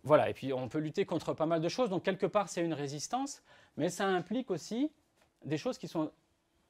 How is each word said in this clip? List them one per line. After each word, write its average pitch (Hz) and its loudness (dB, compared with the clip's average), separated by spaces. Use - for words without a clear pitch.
Voilà, 120 8
et 107 0
puis 135 -6
on 165 -2
peut 156 -2
lutter 156 -2
contre 160 -2
pas 156 0
mal 165 2
de 165 2
choses, 240 2
donc 180 0
quelque 196 0
part 190 0
c'est 175 -2
une 170 0
résistance, 147 -6
mais 151 0
ça 196 -2
implique 190 -2
aussi 226 -2
des 151 -2
choses 240 -4
qui 175 -10
sont 156 -2